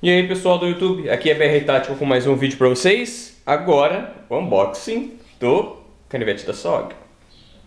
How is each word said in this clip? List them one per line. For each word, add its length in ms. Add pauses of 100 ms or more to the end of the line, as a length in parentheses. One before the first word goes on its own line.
E 20
aí, 200
pessoal 280
do 120
YouTube, 420
aqui 200
é 40
B 100
R 200
Tático 320
com 80
mais 240
um 80
vídeo 200
pra 120
vocês. 760
Agora, 720 (160)
o 80
unboxing 800 (220)
do 380 (300)
canivete 380
da 80
sog. 400 (720)